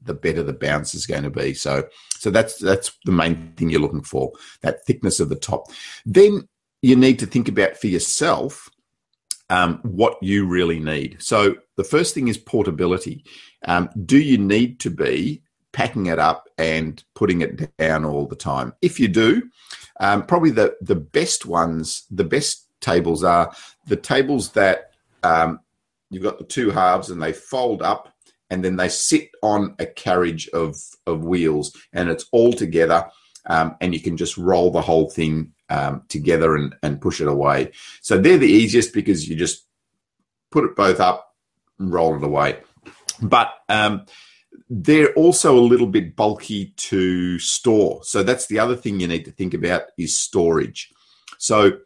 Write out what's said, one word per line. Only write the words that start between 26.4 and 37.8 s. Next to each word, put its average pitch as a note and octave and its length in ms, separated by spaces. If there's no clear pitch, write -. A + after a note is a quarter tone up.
two A#2 260
halves F#2 380
and F2 140
they D#2 100
fold A#2+ 480
up F#2+ 340
and F#2 120
then F#2 140
they F#2 120
sit - 420
on G#2 360
a E2 80
carriage F2 640
of, E2 280
of E2 180
wheels D#2+ 500
and F2 180
it's - 220
all - 200
together, E2 560
um, D#2+ 340
and F2+ 140
you D2+ 60
can E2+ 160
just E2 200
roll F2+ 340
the E2 120
whole D#2+ 260
thing, D#2 440
um, C#2+ 380
together D#2+ 460
and, D2 280
and C#2+ 180
push - 180
it D2+ 100
away. C#2+ 440